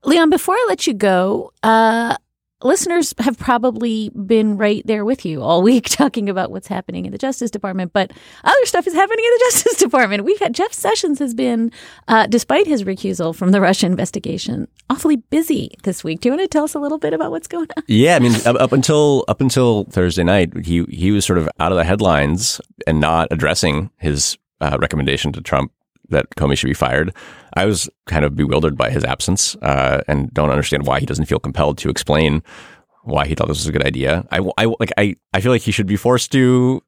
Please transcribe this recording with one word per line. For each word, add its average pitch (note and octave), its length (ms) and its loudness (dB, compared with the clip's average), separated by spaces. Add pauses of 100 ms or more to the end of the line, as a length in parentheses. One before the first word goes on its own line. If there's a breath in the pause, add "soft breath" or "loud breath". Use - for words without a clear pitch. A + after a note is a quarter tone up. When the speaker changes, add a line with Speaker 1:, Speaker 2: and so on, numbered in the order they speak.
Speaker 1:
Leon, D#4+ 260 4
before F#4 240 2
I B4 140 0
let - 180 -2
you C4+ 80 0
go, F#3+ 580 0 (100)
uh, A3+ 540 2 (480)
listeners E4+ 540 0
have A#3 200 0
probably A3+ 720 -2
been G#3+ 460 0
right G#3 300 0
there G#3 180 -2
with C4 200 -2
you D#3 180 -6
all E3+ 200 4
week A#3 260 4
<laughs> - 0 -
talking A3+ 400 0
about F#3 220 -4
what's F#3+ 180 -12
happening F#3 380 -8
in G3 60 -10
the G3+ 60 -12
Justice C4 320 -4
Department, F#3+ 420 -6
but F#3+ 200 -2 (320 loud breath)
other C5 220 4
stuff - 200 0
is E4+ 80 -2
happening G#4+ 300 2
in A#4+ 80 2
the A#4+ 120 4
<laughs> B4 60 4
Justice - 280 -2
Department. A3+ 460 2
We've G4 140 0
had, A#3+ 160 -2
Jeff - 180 -2
Sessions F4+ 480 -2
has B3 140 -4
been, A#3 360 0 (380 loud breath)
uh, A3 180 4
despite C4+ 400 2
his B3+ 180 0
recusal F#3 500 -4
from F#3 180 2
the G3+ 80 6
Russia F#3+ 260 2
investigation, - 800 -4 (220)
awfully C#4+ 260 0
busy C#4+ 560 -2 (120)
this F#3 200 -4
week. D#3+ 160 -6
Do B3 80 0
you C4 60 2
wanna F#4 140 -2
tell D4+ 160 0
us D#4 100 -8
a D4 60 -6
little D4 180 -4
bit D4+ 160 -2
about D#4+ 160 -4
what's E4 180 -10
going E4+ 280 -8
on? D4+ 100 -6
Speaker 2:
Yeah, C#3+ 300 4
I - 40 2
mean, A#2+ 140 4 (120)
up, B2 140 4
up C3 120 2
until, C#3+ 560 2
up - 120 -2
until A#2+ 440 2
Thursday F2+ 400 0
night, F2+ 280 2 (120)
he, E2+ 240 0
he F2+ 240 -2
was G2+ 120 2
sort F2+ 140 2
of D#2 100 0 (120)
out E2 120 2
of F2+ 60 2
the D#2+ 60 2
headlines F2 760 0 (260)
and D#2 140 2
not E2 300 0
addressing D#2 680 -2
his, D2 380 -2 (240)
uh, D2+ 200 -2
recommendation C#2+ 520 -2
to - 80 -8
Trump C2+ 320 -2 (380)
that - 260 0
Comey C#2 220 0
should - 100 -4
be C#2+ 60 -2
fired. C#2+ 380 -2 (420 loud breath)
I F#2 100 0
was G2+ 240 -2 (180)
kind D2+ 180 0
of C#2+ 120 -2
bewildered D2 400 0
by B1+ 140 0
his D2 120 -2
absence, - 540 -2
uh, C2+ 500 0
and C#2+ 260 -2
don't D2+ 180 0
understand C#2+ 360 0
why C2+ 140 0
he - 60 -4
doesn't - 180 -2
feel - 160 -2
compelled D2 380 -2
to - 100 -4
explain D2+ 540 0 (600 loud breath)
why C#2+ 240 -2
he D#2 80 -2
thought D2+ 140 -2
this D2+ 100 -4
was D2+ 80 -6
a D#2 60 -4
good C#2+ 120 -2
idea. C#2 460 -2
I, - 80 -2 (200)
I, A2 80 2 (120)
like, - 180 -4
I, G#2 200 0 (160)
I F#2+ 80 0
feel B2 120 2
like A#2 100 2
he G#2+ 100 -2
should G#2 140 0
be G2+ 100 0
forced B2 360 0
to B2+ 560 2